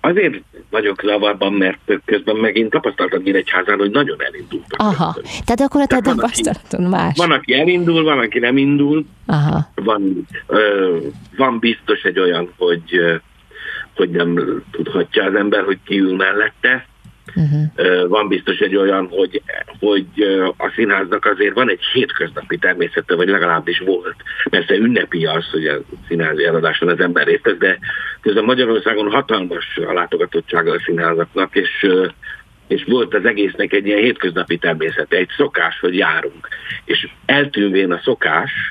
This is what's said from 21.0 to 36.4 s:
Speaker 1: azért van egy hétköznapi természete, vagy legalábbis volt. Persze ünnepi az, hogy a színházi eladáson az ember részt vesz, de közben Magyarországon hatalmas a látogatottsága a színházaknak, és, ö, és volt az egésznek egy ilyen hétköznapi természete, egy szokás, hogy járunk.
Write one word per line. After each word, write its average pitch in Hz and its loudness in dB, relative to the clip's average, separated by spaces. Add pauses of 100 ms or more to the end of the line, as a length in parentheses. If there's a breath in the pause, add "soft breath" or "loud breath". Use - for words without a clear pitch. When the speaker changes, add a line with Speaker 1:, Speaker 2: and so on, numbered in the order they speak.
Speaker 1:
azért 101 2
van 120 2
egy 92 -2 (140)
hétköznapi - -2
természete, 87 0
vagy 90 2
legalábbis 87 0
volt. 92 -2 (340 loud breath)
Persze 107 0
ünnepi 101 0
az, 80 -2
hogy 80 -2
a 73 0 (320)
színházi 80 -2
eladáson 82 0
az 85 0
ember 87 2
részt - 2
vesz, 98 2
de 92 2 (440 loud breath)
közben 107 2
Magyarországon 113 2
hatalmas 95 -2
a 90 -2
látogatottsága 87 0
a 82 -2
színházaknak, 85 -2
és, 92 2 (120)
ö, 92 4 (600 loud breath)
és - -2
volt 120 0
az 98 0
egésznek 101 0
egy 101 0
ilyen 104 2
hétköznapi 90 -2
természete, 82 -2
egy 92 0
szokás, - 0
hogy 90 -2
járunk. 82 -2 (380 loud breath)